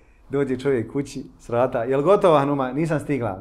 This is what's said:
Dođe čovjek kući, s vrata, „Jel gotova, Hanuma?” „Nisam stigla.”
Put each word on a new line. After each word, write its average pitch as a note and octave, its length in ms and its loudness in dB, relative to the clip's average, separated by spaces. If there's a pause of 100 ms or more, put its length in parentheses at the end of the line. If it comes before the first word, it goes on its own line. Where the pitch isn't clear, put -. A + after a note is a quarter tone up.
(300)
Dođe C3 280 -2
čovjek C3 340 -2
kući, C#3 340 -6 (120)
s - 100 -20
vrata, A#2+ 360 0
„Jel C3+ 180 0
gotova, F3+ 360 6
Hanuma?” C#3 340 0
„Nisam D3+ 280 -2
stigla.” A#2 400 -4